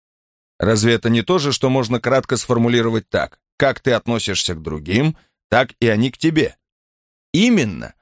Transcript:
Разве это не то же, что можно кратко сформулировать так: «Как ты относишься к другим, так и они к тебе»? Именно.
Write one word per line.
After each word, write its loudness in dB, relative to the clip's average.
Разве 2
это -2
не 2
то 0
же, -2
что -2
можно -2
кратко -2
сформулировать 0
так: -4
«Как 0
ты 0
относишься -2
к -12
другим, -2
так 0
и 2
они 2
к -18
тебе»? 0
Именно. 0